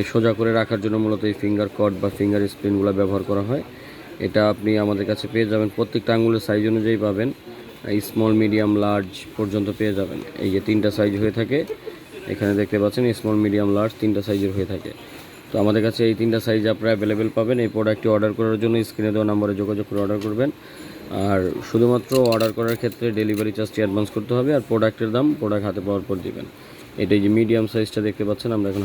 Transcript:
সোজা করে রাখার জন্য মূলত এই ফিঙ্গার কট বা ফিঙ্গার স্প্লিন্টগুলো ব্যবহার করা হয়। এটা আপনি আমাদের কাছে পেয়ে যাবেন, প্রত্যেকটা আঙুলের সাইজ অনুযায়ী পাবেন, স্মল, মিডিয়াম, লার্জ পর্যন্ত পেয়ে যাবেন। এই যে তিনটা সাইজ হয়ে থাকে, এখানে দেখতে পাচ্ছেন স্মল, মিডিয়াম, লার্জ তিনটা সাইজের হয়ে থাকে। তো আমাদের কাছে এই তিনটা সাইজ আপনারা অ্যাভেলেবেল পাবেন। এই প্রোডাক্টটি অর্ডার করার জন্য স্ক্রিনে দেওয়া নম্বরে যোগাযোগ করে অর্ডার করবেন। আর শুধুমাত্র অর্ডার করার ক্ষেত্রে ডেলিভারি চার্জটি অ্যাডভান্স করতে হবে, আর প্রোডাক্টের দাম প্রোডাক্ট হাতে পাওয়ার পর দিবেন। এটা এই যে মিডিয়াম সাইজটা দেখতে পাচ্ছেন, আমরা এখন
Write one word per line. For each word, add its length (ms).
সোজা 300
করে 200
রাখার 280
জন্য 160
মূলত 260
এই 160
ফিঙ্গার 360
কট 240
বা 100
ফিঙ্গার 380
স্প্লিন্টগুলো 460
ব্যবহার 300
করা 200
হয়। 200
এটা 300
আপনি 280
আমাদের 280
কাছে 220
পেয়ে 220
যাবেন, 260
প্রত্যেকটা 380
আঙুলের 320
সাইজ 220
অনুযায়ী 380
পাবেন, 240
স্মল, 260
মিডিয়াম, 380
লার্জ 280
পর্যন্ত 340
পেয়ে 180
যাবেন। 240
এই 120
যে 140
তিনটা 260
সাইজ 280
হয়ে 200
থাকে, 200
এখানে 320
দেখতে 200
পাচ্ছেন 240
স্মল, 300
মিডিয়াম, 320
লার্জ 240
তিনটা 220
সাইজের 320
হয়ে 200
থাকে। 180
তো 120
আমাদের 240
কাছে 220
এই 100
তিনটা 240
সাইজ 280
আপনারা 260
অ্যাভেলেবেল 420
পাবেন। 240
এই 100
প্রোডাক্টটি 400
অর্ডার 240
করার 260
জন্য 240
স্ক্রিনে 300
দেওয়া 180
নম্বরে 240
যোগাযোগ 320
করে 140
অর্ডার 220
করবেন। 260
আর 180
শুধুমাত্র 440
অর্ডার 200
করার 280
ক্ষেত্রে 300
ডেলিভারি 400
চার্জটি 300
অ্যাডভান্স 340
করতে 180
হবে, 220
আর 120
প্রোডাক্টের 440
দাম 140
প্রোডাক্ট 260
হাতে 160
পাওয়ার 240
পর 180
দিবেন। 220
এটা 180
এই 80
যে 60
মিডিয়াম 380
সাইজটা 340
দেখতে 240
পাচ্ছেন, 260
আমরা 180
এখন 160